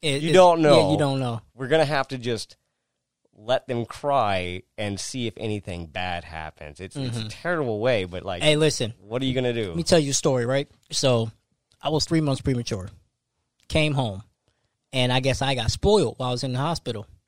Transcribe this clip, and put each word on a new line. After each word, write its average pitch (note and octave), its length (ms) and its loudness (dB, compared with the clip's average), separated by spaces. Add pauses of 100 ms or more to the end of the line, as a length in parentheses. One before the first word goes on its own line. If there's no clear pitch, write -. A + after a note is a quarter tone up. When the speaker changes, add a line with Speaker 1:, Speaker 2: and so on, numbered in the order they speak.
Speaker 1:
It, C#3+ 200 0
Speaker 2:
you D#3+ 80 0
Speaker 1:
it's, D#3+ 40 2
Speaker 2:
don't F3 280 8
Speaker 1:
yeah, D3+ 80 6
Speaker 2:
know. B2 220 8
Speaker 1:
you - 60 2
don't C#3 220 0
know. A#2 220 -4 (140)
Speaker 2:
We're B2+ 120 -8
gonna D3+ 180 4
have C#3 240 -2
to C3+ 80 -8
just A#2 380 -6 (760)
let A2+ 340 -2
them A#2+ 180 -2
cry G2 760 -2 (160)
and G2+ 220 -6
see B2+ 280 -6
if G#2+ 100 -8
anything G2 500 -6
bad F2 360 -6
happens. D#2 560 -14
It's, F#2 160 -14
it's B2+ 220 -6
a - 40 -6
Speaker 1:
Mm-hmm. A2 80 -8
Speaker 2:
terrible C3+ 500 -4
way, A2+ 260 0
but, F2 180 -10
like, F#2 200 -6
Speaker 1:
Hey, D3+ 140 6
listen. C#3+ 420 0
Speaker 2:
what A2 220 -8
are C3+ 40 -2
you C3 80 -2
gonna B2 200 0
do? A2+ 160 -2
Speaker 1:
Let E2+ 80 -8
me E3+ 60 -4
tell E3+ 160 4
you C#3+ 120 -2
a - 20 -4
story, C3 320 0
right? C3+ 240 -2 (220)
So, A#2 400 2 (500)
I C#3 80 -4
was D3+ 160 0
three D#3+ 160 0
months C#3 200 -2
premature. A#2+ 480 -4 (760)
Came D3+ 260 2
home. A2+ 280 -2 (720)
And B2+ 200 2
I C3 80 2
guess B2+ 200 0
I C3+ 140 0
got A2+ 160 -2
spoiled G3 460 2
while B2+ 120 -4
I - 20 -2
was B2 120 -4
in C3 100 -4
the B2 60 -4
hospital. C3+ 480 -6 (200)